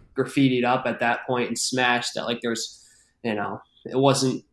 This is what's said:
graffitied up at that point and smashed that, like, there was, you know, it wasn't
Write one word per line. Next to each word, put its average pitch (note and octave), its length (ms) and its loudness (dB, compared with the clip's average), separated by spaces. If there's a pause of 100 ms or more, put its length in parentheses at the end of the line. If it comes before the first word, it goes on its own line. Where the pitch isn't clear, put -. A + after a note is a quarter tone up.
(160)
graffitied C3 480 2
up B2+ 200 0
at A#2 140 -4
that A#2+ 300 0
point B2 200 0
and A2+ 100 -6
smashed B2 560 0
that, - 100 -4
like, A#2 160 -4
there A#2+ 100 -2
was, - 340 -8 (380)
you A2+ 120 -2
know, G2+ 280 -6 (220)
it - 140 -4
wasn't C3+ 540 4